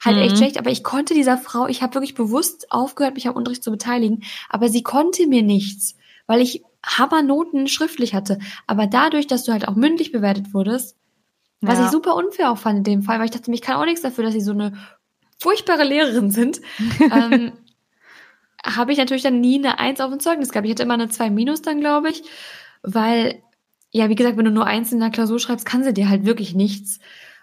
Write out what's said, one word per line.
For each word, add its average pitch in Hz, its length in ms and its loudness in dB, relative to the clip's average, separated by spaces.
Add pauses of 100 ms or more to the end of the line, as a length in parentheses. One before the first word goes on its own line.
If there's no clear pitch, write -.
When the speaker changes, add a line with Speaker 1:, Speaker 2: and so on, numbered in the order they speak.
Speaker 1:
halt 208 140 6
echt 196 160 4
Speaker 2:
Mhm. 202 40 4
Speaker 1:
schlecht. 277 220 4
Aber 240 120 -2
ich 233 120 -4
konnte 285 300 -2
dieser 254 240 4
Frau, 247 300 -4
ich 254 160 -4
hab 240 100 -4
wirklich 269 220 -4
bewusst 240 560 -2
aufgehört, 269 440 -2
mich 247 120 -6
am 240 80 -4
Unterricht 247 280 -6
zu 233 80 -6
beteiligen, 226 520 -2 (260)
aber 226 200 0
sie 226 140 0
konnte 330 440 2
mir 247 160 4
nichts, 202 520 0 (320)
weil 233 140 4
ich 247 220 -2 (200)
Hammernoten 285 840 0
schriftlich 262 480 -2
hatte. 196 240 -2 (260)
Aber 208 220 0
dadurch, 294 400 2
dass 247 160 -2
du 233 80 -2
halt 214 160 -2
auch 196 80 -2
mündlich 311 360 2
bewertet 202 420 -2
wurdest, 214 440 -2 (640)
was 220 160 4
Speaker 2:
Ja. 247 80 6
Speaker 1:
ich 233 60 2
super 320 240 2
unfair 349 360 0
auch 208 60 -2
fand 208 220 0
in 196 40 0
dem 202 200 0
Fall, 226 160 0
weil 226 60 0
ich 226 60 -2
dachte, - 200 -8
ich 240 100 -4
kann 262 140 -2
auch 294 100 0
nichts 339 160 -2
dafür, 254 220 -4
dass 220 100 -2
sie 220 80 -2
so 202 120 -2
eine 208 200 -2 (680)
furchtbare 349 440 0
Lehrerin 262 480 2
sind, 240 280 0 (200)
Speaker 2:
<laughs> 233 320 2
Speaker 1:
ähm, 240 400 4 (1120)
hab 226 240 -2
ich 285 80 2
natürlich 262 260 0
dann 254 180 2
nie 247 160 4
eine 277 220 0
Eins 269 220 -2
auf 269 100 -4
dem 277 80 -8
Zeugnis 330 320 -2
gehabt. 208 160 -2
Ich 220 40 -2
hatte 233 120 -2
immer 240 120 0
eine 226 140 -2
zwei 226 200 -2
minus 247 320 0
dann, 302 180 -4
glaub 294 260 0
ich, 311 180 -4 (600)
weil, 226 580 0 (500)
ja, 220 180 2
wie 220 60 2
gesagt, 240 220 2
wenn 226 80 4
du 220 60 4
nur 220 160 2
Eins 226 240 -2
in 240 80 0
der 226 100 2
Klausur 226 300 -2
schreibst, 240 260 -4
kann 247 180 0
sie 262 100 0
dir 196 160 2
halt 196 160 2
wirklich 208 300 -2
nichts. 202 440 -2 (440)